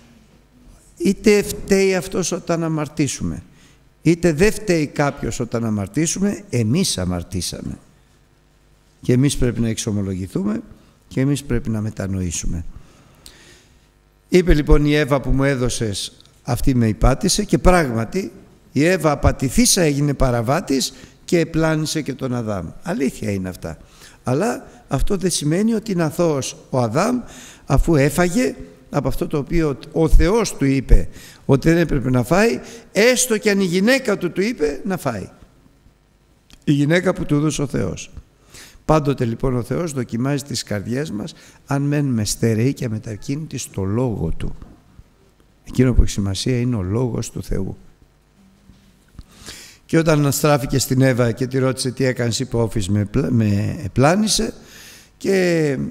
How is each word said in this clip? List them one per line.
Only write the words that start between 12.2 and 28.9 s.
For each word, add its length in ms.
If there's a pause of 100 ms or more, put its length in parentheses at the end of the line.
Είπε 260
λοιπόν 300
η 100
Εύα 260
που 100
μου 140
έδωσες, 680 (300)
«Αυτή 320
με 140
υπάτησε» 560
και 140
πράγματι 760 (400)
η 120
Εύα 260
απατηθήσα 720
έγινε 320
παραβάτης 800 (320)
και 140
επλάνησε 640
και 120
τον 200
Αδάμ. 320 (160)
Αλήθεια 480
είναι 180
αυτά. 300 (460)
Αλλά 420 (220)
αυτό 280
δεν 140
σημαίνει 440
ότι 180
είναι 100
αθώος 540 (140)
ο 80
Αδάμ, 420 (460)
αφού 300
έφαγε 580 (360)